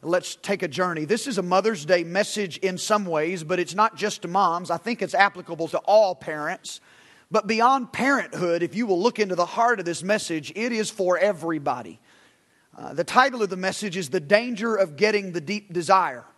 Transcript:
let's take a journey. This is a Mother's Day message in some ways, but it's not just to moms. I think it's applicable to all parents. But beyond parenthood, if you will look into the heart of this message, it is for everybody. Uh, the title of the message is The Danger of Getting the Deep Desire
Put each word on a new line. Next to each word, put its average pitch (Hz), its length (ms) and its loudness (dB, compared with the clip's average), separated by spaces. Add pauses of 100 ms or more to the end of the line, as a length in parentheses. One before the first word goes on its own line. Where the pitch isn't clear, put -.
let's 170 340 -2
take 202 260 -4
a 175 60 -4
journey. 160 380 -2
This 220 200 0
is 233 120 -2
a 196 40 -2
Mother's 185 440 0
Day 175 180 4
message 190 540 -4
in 185 180 -2
some 208 300 0
ways, 165 360 -2
but 175 160 -2
it's 170 160 -4
not 220 220 2
just 196 240 -4
to 175 80 -8
moms. 175 420 0
I 170 60 0
think 226 240 -6
it's 180 140 -4
applicable 175 540 2
to 165 100 -2
all 202 360 6
parents. 156 680 -6 (480)
But 208 160 2
beyond 233 440 4
parenthood, 180 720 0
if 131 120 -4
you 233 120 -2
will 180 140 2
look 226 180 2
into 196 160 0
the 170 120 2
heart 233 320 2
of 175 80 -6
this 156 160 -6
message, 170 520 -4
it 240 180 -2
is 214 180 -2
for 180 260 0
everybody. 147 840 -2 (760)
Uh, - 160 -14
the 160 120 -2
title 247 380 2
of 202 60 0
the 185 80 -6
message 185 400 -4
is 170 140 -6
The 185 100 0
Danger 220 540 2
of 185 220 0
Getting 202 360 0
the 170 80 -4
Deep 185 320 -6
Desire 165 540 2 (120)